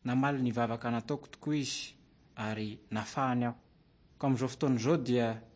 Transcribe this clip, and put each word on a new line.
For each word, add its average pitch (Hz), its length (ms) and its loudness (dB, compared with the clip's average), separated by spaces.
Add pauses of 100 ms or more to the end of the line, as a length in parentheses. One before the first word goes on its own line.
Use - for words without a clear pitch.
Namaly 131 380 2
ny 120 100 2
vavaka 117 380 0
nataoko 120 380 -2
tokoa - 280 -4
izy, - 380 -4 (420)
ary 107 420 -4 (120)
nafahany 123 540 0
aho. 120 100 -2 (640)
Ka - 80 -2
amin'izao 131 220 2
fotoana 131 320 2
izao 139 160 4
dia 120 440 2 (160)